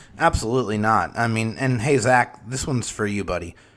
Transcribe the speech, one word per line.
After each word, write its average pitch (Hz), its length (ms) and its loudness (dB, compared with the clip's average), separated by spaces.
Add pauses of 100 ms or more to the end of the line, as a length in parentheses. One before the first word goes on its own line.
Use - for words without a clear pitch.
(180)
Absolutely 117 600 0
not. 104 360 2
I 117 120 0
mean, 113 320 -2
and 127 220 0
hey, 139 180 2
Zach, 117 500 0
this 127 160 -8
one's 127 240 -4
for - 160 -4
you, 101 180 -2
buddy. 87 320 -6 (220)